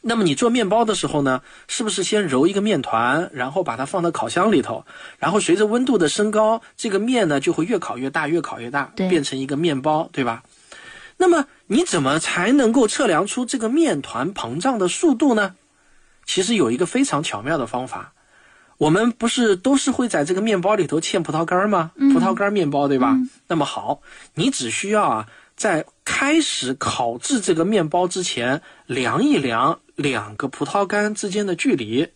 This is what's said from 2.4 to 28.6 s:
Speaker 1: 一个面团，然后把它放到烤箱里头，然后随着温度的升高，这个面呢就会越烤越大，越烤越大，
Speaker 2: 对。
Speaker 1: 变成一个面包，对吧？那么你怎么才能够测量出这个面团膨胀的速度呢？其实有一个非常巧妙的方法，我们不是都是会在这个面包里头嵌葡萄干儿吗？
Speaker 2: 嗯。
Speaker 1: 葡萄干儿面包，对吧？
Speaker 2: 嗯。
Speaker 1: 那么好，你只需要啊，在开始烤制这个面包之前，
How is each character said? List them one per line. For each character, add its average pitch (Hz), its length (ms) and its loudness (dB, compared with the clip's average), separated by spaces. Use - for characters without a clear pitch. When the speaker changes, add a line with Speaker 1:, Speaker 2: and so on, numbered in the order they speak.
Speaker 1:
一 196 60 2
个 196 80 0
面 202 220 0
团， 123 500 0
然 131 200 -6
后 185 100 -2
把 117 140 -4
它 135 100 -6
放 180 160 -4
到 170 80 0
烤 113 180 -4
箱 185 220 0
里 156 100 4
头， - 240 -8
然 147 120 -2
后 208 80 0
随 175 160 2
着 208 100 2
温 240 200 0
度 247 120 2
的 165 120 4
升 208 220 0
高， 220 300 2
这 233 140 -4
个 190 80 0
面 233 300 2
呢 143 100 0
就 165 140 0
会 160 120 0
越 208 140 0
烤 107 180 -6
越 131 140 -6
大， 156 160 -2
越 160 140 0
烤 - 200 -10
越 117 80 -10
大， 135 280 -4
Speaker 2:
对。 190 120 -2
Speaker 1:
变 165 140 2
成 135 160 -6
一 135 80 -4
个 135 100 -4
面 147 240 0
包， 156 320 0
对 135 120 -2
吧？ 117 180 -4
那 370 120 4
么 330 180 4
你 294 160 2
怎 175 180 0
么 139 160 2
才 180 320 -2
能 254 220 4
够 233 160 4
测 269 180 0
量 170 200 2
出 247 200 -4
这 277 100 -6
个 220 120 -2
面 247 340 2
团 143 320 -6
膨 123 260 -6
胀 262 180 0
的 180 100 2
速 285 260 2
度 247 200 4
呢？ 196 200 0
其 - 160 0
实 220 140 0
有 127 140 4
一 123 60 0
个 180 80 0
非 254 200 0
常 143 180 -2
巧 104 180 -6
妙 151 160 -2
的 127 100 -4
方 123 200 -6
法， - 260 -14
我 151 120 2
们 220 220 4
不 233 160 -4
是 226 280 2
都 269 200 2
是 269 140 0
会 240 180 0
在 151 160 0
这 180 100 -2
个 190 60 0
面 208 200 2
包 202 140 2
里 185 120 0
头 151 140 0
嵌 180 220 -2
葡 151 100 -6
萄 160 120 0
干 180 140 0
儿 208 100 2
吗？ 170 280 0
Speaker 2:
嗯。 277 160 4
Speaker 1:
葡 254 80 6
萄 190 140 2
干 202 140 0
儿 - 20 0
面 185 180 2
包， 143 200 0
对 139 100 2
吧？ 135 140 2
Speaker 2:
嗯。 131 160 2
Speaker 1:
那 175 80 -2
么 147 80 2
好， - 360 -6
你 214 160 0
只 123 200 -6
需 196 200 -6
要 208 140 2
啊， 110 220 0
在 170 280 0
开 294 360 0
始 131 340 -4
烤 117 440 -4
制 254 220 -2
这 190 140 0
个 165 100 2
面 190 240 0
包 180 200 0
之 185 140 -4
前， 131 380 -2